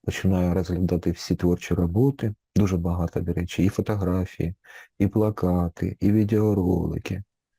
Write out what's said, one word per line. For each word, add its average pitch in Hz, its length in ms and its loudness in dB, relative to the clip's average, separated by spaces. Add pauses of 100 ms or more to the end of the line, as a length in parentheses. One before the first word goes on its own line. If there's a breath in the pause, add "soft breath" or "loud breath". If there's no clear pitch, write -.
починає 90 500 0
розглядати 87 580 0
всі - 240 -4
творчі 87 380 0
роботи, 104 600 0 (220)
дуже 95 220 2
багато, 85 440 -2
до 85 120 -2
речі, 85 300 -2
і 95 60 4
фотографії, 92 840 -2 (440 loud breath)
і 101 80 4
плакати, 90 920 0
і 101 120 2
відеоролики, 104 1120 0 (360)